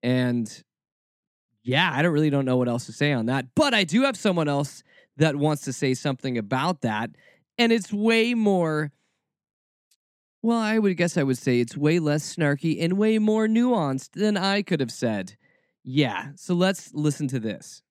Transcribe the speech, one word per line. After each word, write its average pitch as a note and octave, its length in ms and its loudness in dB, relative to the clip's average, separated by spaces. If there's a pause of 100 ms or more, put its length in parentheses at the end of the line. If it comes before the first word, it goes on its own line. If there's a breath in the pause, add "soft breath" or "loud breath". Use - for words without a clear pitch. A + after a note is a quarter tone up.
And B2 480 0 (1120)
yeah, D3 320 0
I C3 60 0
don't E3 140 2
really D3+ 160 2
don't C#3 160 0
know B2+ 100 2
what B2 120 2
else A#2+ 180 -4
to A2+ 60 -16
say D3 200 0
on A2+ 140 0
that, C3 280 -4
but C#4+ 200 2
I G#3 100 2
do F#3 200 2
have C4+ 120 0
someone E3+ 320 0
else C#3+ 340 -2 (360 soft breath)
that D3+ 180 2
wants D3 280 0
to C3+ 100 -6
say C3 180 0
something B2+ 460 -4
about C3 420 -2
that. A2+ 300 -2 (480 soft breath)
And A#3 140 4
it's A3+ 200 -2
way A3+ 400 2
more, E3+ 600 0 (1500)
well, A#3 200 0
I A3 180 0
would G3+ 180 2
guess E3+ 200 0
I D#3 80 2
would C3 120 0
say B2 220 0
it's A#2+ 180 -2
way D3+ 220 2
less D3+ 380 -2
snarky D3 440 0
and E3+ 160 0
way A3 220 2
more G#3+ 300 2
nuanced A3 640 0
than G#3 240 0
I G3 260 0
could E3+ 160 -2
have B2 140 -2
said. G#2 440 -4 (460)
Yeah, C3 540 -2
so - 180 -6
let's F#3 400 -2
listen D3 340 -2
to B2+ 120 -4
this. - 500 -10